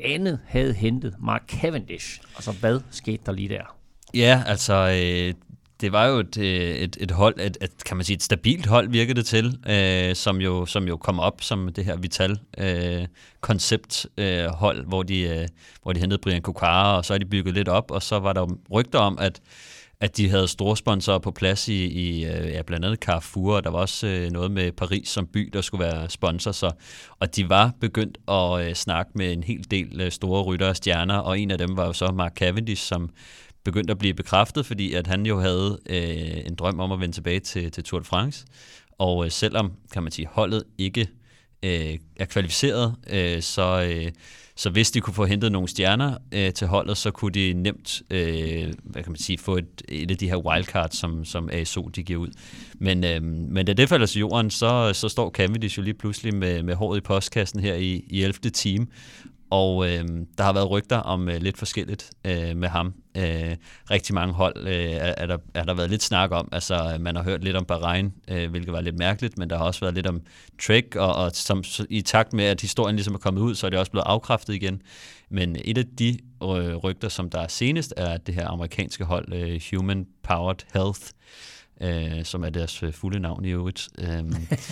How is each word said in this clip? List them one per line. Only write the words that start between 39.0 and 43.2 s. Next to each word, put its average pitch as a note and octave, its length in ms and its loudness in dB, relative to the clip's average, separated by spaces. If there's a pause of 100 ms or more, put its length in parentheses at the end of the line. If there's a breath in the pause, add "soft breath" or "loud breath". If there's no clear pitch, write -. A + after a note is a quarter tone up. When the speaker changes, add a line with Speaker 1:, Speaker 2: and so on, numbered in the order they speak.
Speaker 2:
øh, D#2+ 60 -2
selvom, G#2+ 400 0 (220)
kan F2+ 100 -2
man D#2 80 -4
sige, D#2+ 200 -6
holdet G#2+ 320 0 (140)
ikke, F#2+ 300 0 (560 soft breath)
øh, E2 340 -2 (180)
er F#2+ 100 -4
kvalificeret, A#2 720 0 (140)
øh, F2 320 0